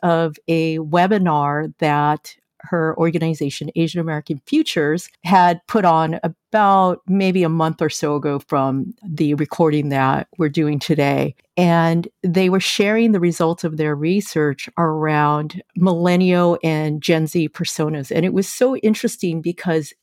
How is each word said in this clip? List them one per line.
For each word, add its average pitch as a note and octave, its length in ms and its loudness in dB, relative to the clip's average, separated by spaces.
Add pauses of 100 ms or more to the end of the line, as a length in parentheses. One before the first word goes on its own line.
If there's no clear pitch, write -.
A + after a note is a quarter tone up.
of E3 340 0 (100)
a D#3+ 340 0
webinar D#3 1000 0
that D3 580 0 (280)
her D#3+ 320 -2
organization, D#3+ 800 -2
Asian E3 260 -2
American D#3 460 -6
Futures, F3 640 -2 (160)
had F3 420 4
put G#3 180 0
on D#3+ 380 2
about F#3+ 840 2
maybe F#3 340 2
a E3 60 2
month D#3+ 340 0
or D3+ 80 0
so D3 240 -4
ago C#3+ 240 -2
from C3+ 560 -2 (100)
the D3+ 300 -2
recording D3+ 540 0
that C3+ 400 0 (100)
we're D#3+ 100 0
doing D3 300 -2
today. C#3+ 560 0 (220)
And E3+ 500 2 (160)
they F#3 280 2
were F#3+ 100 2
sharing A3 500 2
the G3+ 80 2
results E3+ 460 0
of E3 140 -4
their D3+ 180 0
research D#3 720 -2 (100)
around D3+ 840 0 (140)
millennial F3 880 2
and D#3 400 -2
Gen D#3+ 240 2
Z D#3 220 -2
personas. D3+ 640 -6
And E3 100 0
it F3+ 80 0
was F#3 160 -2
so B3+ 280 0
interesting G3 680 -2
because E3 500 -4 (100)